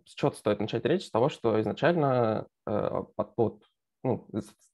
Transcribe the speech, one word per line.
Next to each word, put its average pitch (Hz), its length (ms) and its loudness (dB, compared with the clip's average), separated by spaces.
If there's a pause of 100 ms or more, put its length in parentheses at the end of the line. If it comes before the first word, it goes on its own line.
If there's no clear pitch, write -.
с - 80 -20
чего 147 160 0
стоит - 300 0
начать 110 260 -4
речь? 170 220 0
С - 20 -20
того, 120 200 2
что 110 320 0
изначально, 123 840 2 (220)
э, 104 360 -2 (120)
под, - 200 -6
под, 107 280 0 (400)
ну, 113 300 -2
из-, 104 200 -6 (200)